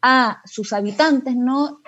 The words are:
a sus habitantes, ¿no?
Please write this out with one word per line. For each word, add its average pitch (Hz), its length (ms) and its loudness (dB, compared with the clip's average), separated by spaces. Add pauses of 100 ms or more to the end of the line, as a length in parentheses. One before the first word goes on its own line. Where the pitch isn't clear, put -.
a 247 460 2
sus - 260 -8
habitantes, 254 640 0
¿no? 277 520 -2